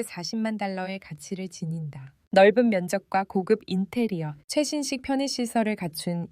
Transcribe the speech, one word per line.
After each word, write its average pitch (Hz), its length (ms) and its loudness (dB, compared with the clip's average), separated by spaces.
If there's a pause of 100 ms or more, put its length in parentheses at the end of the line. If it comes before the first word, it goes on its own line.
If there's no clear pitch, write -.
사십만 220 540 -6
달러의 190 420 -6
가치를 190 480 -10
지닌다. 156 640 -10 (180)
넓은 208 360 8
면적과 190 560 0
고급 196 440 0
인테리어, 185 680 -2 (120)
최신식 285 560 -4
편의시설을 240 760 -2
갖춘 170 540 -6